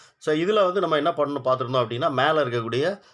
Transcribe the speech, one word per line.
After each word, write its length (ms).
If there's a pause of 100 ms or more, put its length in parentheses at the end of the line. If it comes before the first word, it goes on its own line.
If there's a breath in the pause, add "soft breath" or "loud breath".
(180 loud breath)
So 180
இதுல 280
வந்து 160
நம்ம 160
என்ன 160
பண்ணணும் 360
பார்த்துருந்தோம் 380
அப்படின்னா, 260
மேல 320
இருக்கக்கூடிய 560 (140 soft breath)